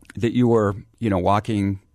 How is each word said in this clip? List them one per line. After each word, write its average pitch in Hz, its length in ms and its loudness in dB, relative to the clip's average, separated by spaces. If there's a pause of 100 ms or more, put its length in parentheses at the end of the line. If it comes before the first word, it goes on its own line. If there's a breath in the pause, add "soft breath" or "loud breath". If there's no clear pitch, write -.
(160)
that 110 160 -2
you 123 160 2
were, 107 260 2 (240)
you 113 120 -2
know, 95 80 0
walking, 101 640 -2 (140)